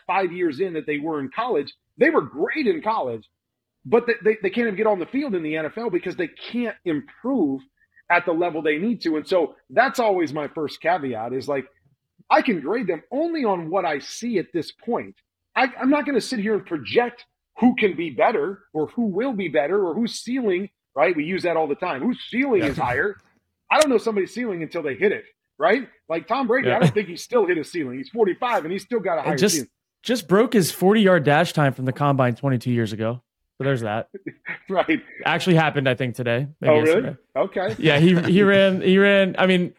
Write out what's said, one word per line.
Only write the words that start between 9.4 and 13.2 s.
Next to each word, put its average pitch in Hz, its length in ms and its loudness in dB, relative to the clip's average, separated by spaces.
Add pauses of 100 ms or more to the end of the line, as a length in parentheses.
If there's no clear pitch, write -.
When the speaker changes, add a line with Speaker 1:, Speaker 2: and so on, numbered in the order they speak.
Speaker 1:
that's 233 300 0
always 185 340 0
my 147 160 -6
first 151 320 -8
caveat 131 500 -4
is, 127 160 -8
like, 139 180 -4 (640)
I 302 120 6
can 196 180 0
grade 185 280 -4
them 165 140 -4 (100)
only 320 340 -4